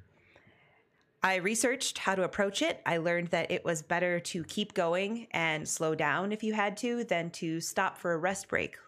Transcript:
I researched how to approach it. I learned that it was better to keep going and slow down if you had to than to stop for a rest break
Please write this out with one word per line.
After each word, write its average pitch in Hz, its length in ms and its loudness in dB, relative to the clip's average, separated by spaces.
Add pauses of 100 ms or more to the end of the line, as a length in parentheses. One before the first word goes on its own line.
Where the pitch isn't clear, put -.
(1300)
I 190 100 4
researched 226 640 2
how 190 160 2
to 185 80 2
approach 196 380 0
it. 320 240 0
I 170 120 2
learned 170 320 0
that 170 200 0
it 180 140 -2
was 160 180 0
better 175 380 0
to 170 240 -4
keep 202 300 -4
going 190 580 0
and 156 340 0
slow 160 300 0
down 160 380 2
if 214 100 -4
you 214 100 0
had 208 240 0
to 240 280 -2
than 170 260 0
to 165 300 -4
stop - 360 -2
for 175 140 -2
a 165 60 2
rest 185 320 -2
break - 260 0 (120)